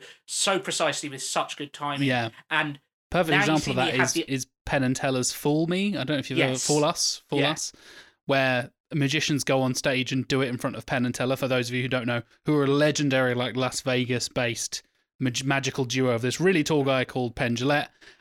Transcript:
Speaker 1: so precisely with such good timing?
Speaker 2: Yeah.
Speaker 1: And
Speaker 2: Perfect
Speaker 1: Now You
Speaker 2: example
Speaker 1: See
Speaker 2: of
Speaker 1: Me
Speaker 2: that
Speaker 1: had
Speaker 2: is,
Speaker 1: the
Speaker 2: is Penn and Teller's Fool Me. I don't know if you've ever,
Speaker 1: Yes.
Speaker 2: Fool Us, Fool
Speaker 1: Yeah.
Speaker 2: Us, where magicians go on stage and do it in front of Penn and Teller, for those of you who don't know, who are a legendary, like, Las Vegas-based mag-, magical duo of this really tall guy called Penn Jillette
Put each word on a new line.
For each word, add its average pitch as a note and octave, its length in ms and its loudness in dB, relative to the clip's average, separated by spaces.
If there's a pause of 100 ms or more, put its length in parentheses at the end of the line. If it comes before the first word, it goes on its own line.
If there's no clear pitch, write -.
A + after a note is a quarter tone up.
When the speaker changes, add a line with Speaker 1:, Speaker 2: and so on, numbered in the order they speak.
(280)
Speaker 1:
so G3 320 0
precisely D#3 500 -2
with C3 140 -10
such - 340 -4
good C#3+ 160 -10
timing? C#3+ 340 -2
Speaker 2:
Yeah. A#2+ 220 0 (200)
Speaker 1:
And D3+ 300 -2 (300)
Speaker 2:
Perfect E3+ 220 2
Speaker 1:
Now F#3 60 4
You G3 40 4
Speaker 2:
example D#3 200 4
Speaker 1:
See C#3+ 100 -2
Speaker 2:
of B2+ 60 -2
Speaker 1:
Me B2+ 80 2
Speaker 2:
that B2 100 -2
Speaker 1:
had B2+ 100 4
Speaker 2:
is, - 80 0
Speaker 1:
the E3 180 -2
Speaker 2:
is C3 160 -4 (180)
Penn C#3 180 0
and B2+ 120 2
Teller's B2+ 380 -2
Fool D#3 340 0
Me. F#3+ 300 0
I B2+ 80 -4
don't C3+ 100 -4
know - 40 0
if B2+ 100 -6
you've C3+ 100 -2
ever, C3+ 140 2
Speaker 1:
Yes. B2+ 120 -4
Speaker 2:
Fool D3 200 4
Us, - 420 -2
Fool C#3 120 0
Speaker 1:
Yeah. C#3+ 120 2
Speaker 2:
Us, - 220 -8 (540)
where C3 440 2 (220)
magicians C#3+ 500 0
go C3+ 180 2
on B2+ 120 2
stage C3 400 -2
and C3 140 0
do C3+ 140 2
it C3+ 60 0
in B2 100 -4
front C3 200 -4
of A2 80 -12
Penn B2 200 0
and B2 80 0
Teller, C3 220 -2
for C3 140 -2
those B2 200 0
of B2+ 60 -4
you B2+ 60 0
who B2+ 80 -2
don't B2+ 180 -2
know, A#2+ 140 -2 (240)
who D3+ 100 4
are C#3+ 80 4
a C3+ 40 2
legendary, C#3+ 680 4
like, A#2+ 240 -2
Las B2+ 240 -2
Vegas-based B2 1000 -2 (380)
mag-, C3+ 240 -2
magical C3+ 420 0
duo B2+ 280 0
of A#2 80 -2
this B2 180 0
really E3+ 240 4
tall D3 200 2
guy C3 200 2
called B2 320 -4
Penn A#2+ 200 0
Jillette C#3+ 340 0 (320)